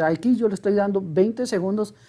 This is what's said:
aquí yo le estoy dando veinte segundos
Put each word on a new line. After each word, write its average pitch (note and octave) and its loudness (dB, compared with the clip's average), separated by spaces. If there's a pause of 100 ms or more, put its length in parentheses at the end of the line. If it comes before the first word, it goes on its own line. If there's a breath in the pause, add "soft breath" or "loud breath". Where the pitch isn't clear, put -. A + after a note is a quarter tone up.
aquí E3 2
yo A3 2
le G3 -6
estoy G3+ -2
dando G3+ 0
veinte G#3+ 0
segundos G#3 -2 (140 soft breath)